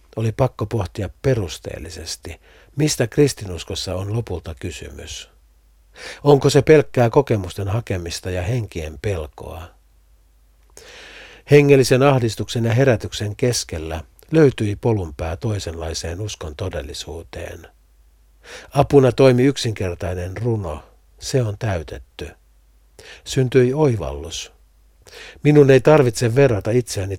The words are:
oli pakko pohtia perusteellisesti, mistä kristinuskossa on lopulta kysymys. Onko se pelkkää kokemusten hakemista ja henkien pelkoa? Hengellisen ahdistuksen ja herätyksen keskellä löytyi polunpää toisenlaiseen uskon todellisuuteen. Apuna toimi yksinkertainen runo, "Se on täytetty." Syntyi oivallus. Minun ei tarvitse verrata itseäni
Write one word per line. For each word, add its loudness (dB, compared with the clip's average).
oli -2
pakko -2
pohtia -6
perusteellisesti, -6
mistä 0
kristinuskossa -2
on -6
lopulta -8
kysymys. -14
Onko 6
se 4
pelkkää 4
kokemusten -2
hakemista -6
ja -4
henkien -6
pelkoa? -10
Hengellisen 6
ahdistuksen 0
ja 0
herätyksen 0
keskellä -4
löytyi 2
polunpää -4
toisenlaiseen -8
uskon -10
todellisuuteen. -12
Apuna 4
toimi 4
yksinkertainen -4
runo, -6
"Se -2
on -6
täytetty." -8
Syntyi 2
oivallus. -4
Minun 6
ei 8
tarvitse 4
verrata 2
itseäni -2